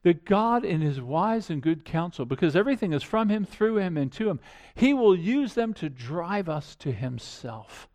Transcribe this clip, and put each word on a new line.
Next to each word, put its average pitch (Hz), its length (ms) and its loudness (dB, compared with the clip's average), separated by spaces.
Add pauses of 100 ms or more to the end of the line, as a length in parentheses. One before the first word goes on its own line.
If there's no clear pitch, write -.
That 170 220 4
God 233 400 2
in 160 160 0
his 143 200 0
wise 180 500 -2
and 151 100 -2
good 160 240 0
counsel, 165 400 -4
because 143 300 0
everything 214 380 2
is 143 100 0
from 220 260 0
him, 214 160 0
through 214 340 0
him, 180 180 -2
and 139 160 -2
to 220 160 -2
him, 151 100 -2 (380)
he 269 180 4
will 214 220 6
use 233 380 0
them 226 200 -2
to 160 140 -6
drive 165 600 -4
us 151 280 -6
to 139 160 -6
himself. 113 1040 -10